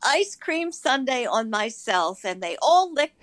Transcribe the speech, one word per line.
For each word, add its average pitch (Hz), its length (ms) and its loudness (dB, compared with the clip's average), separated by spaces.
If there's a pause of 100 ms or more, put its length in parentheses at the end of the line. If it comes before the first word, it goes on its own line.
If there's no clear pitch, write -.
ice 330 320 0
cream 330 360 -4
sundae 262 540 -2
on 226 240 -2
myself, 208 720 -2
and 185 180 -6
they 170 200 -6
all 349 320 4
lick 294 300 -2